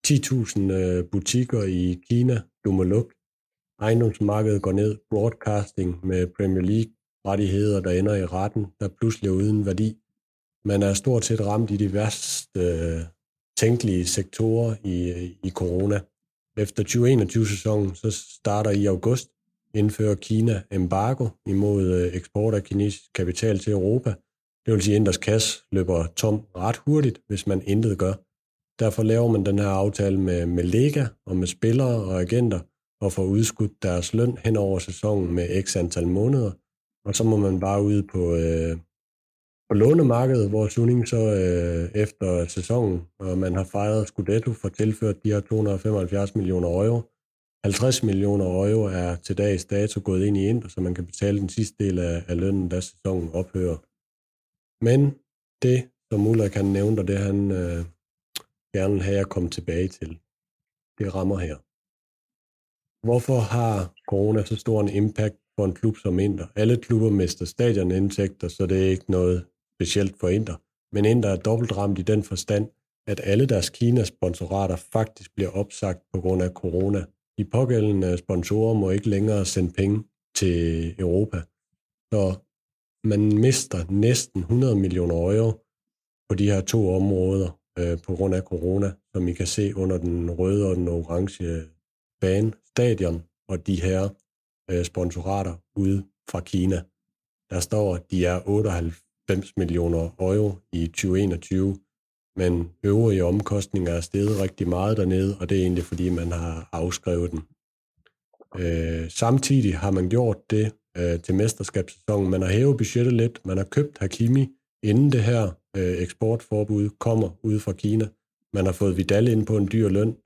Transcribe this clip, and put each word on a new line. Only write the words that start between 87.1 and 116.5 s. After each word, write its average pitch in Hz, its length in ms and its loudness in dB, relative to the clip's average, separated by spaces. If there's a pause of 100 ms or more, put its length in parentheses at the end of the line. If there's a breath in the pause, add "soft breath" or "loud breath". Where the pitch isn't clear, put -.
øh, 85 240 -2
på 92 120 -6
grund 92 200 0
af 92 80 -2
corona, 92 500 -2 (220)
som 90 140 -2
I 87 40 -2
kan 90 140 -4
se 98 300 -2
under 92 220 -2
den 85 320 -4
røde 92 400 0
og 90 60 0
den 90 120 -2
orange 85 800 -4 (540)
bane, 101 320 2 (140)
stadion 95 560 0 (260)
og 92 180 -6
de 90 160 0
her, 95 260 0 (640)
øh, 87 140 0
sponsorater 87 720 -4 (220)
ude 98 280 0 (240)
fra 90 120 -6
Kina. 90 420 0 (680)
Der 90 100 -4
står, 104 340 -2
at 87 160 -10
de 90 160 2
er 90 220 -2
otteoghalvfems 95 1080 -2
millioner 85 640 -2
euro 98 360 0 (180)
i 82 140 -2
tyve 92 340 0
enogtyve, 95 560 -2 (600)
men 87 340 0 (120)
øvrige 101 420 4
omkostninger 95 680 -2
er 85 80 -2
steget 101 400 -2
rigtig 95 280 -2
meget 95 280 0
dernede, 95 440 0
og 90 80 -6
det 98 100 2
er 92 40 2
egentlig, 90 220 0
fordi 90 260 -4
man 85 220 -2
har 85 400 -6
afskrevet 87 580 -4
den. 78 100 -6 (1160)
Øh, 82 520 -2
samtidig 120 680 2
har 98 120 -2
man 92 180 0
gjort 113 420 0
det, 107 220 2 (240)
øh, 87 240 0
til 92 140 -2
mesterskabssæsonen. 101 960 -2
Man 92 120 2
har 92 60 0
hævet 123 280 4
budgettet 120 360 2
lidt, 117 340 0
man 92 100 -2
har 95 80 0
købt 147 340 -2
Hakimi 120 500 2 (340)
inden 123 300 4
det 123 100 2
her, 110 360 0 (180)
øh, 90 260 -2
eksportforbud 104 880 -2 (100)